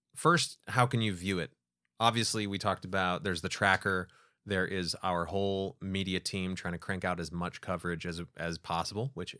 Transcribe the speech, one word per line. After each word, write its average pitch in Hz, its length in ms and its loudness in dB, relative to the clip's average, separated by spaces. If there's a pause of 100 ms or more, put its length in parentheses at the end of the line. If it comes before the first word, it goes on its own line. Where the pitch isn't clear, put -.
(160)
first, - 500 4
how 120 200 4
can 123 160 2
you 107 100 2
view 92 260 0
it? 80 140 -4 (480)
Obviously, 113 460 4
we 98 120 -2
talked 95 260 0
about 92 380 0
there's 90 200 0
the 95 60 -2
tracker. 95 600 2 (400)
There 92 180 2
is 90 360 -2
our 87 220 0
whole 98 560 0
media 95 400 -2
team 92 340 -4
trying 87 200 -4
to 87 40 -4
crank 87 260 -4
out 90 140 0
as 82 140 -6
much 87 280 -4
coverage 85 460 -4
as, 85 140 -6 (160)
as 82 220 -4
possible, 101 560 -4
which 85 260 -8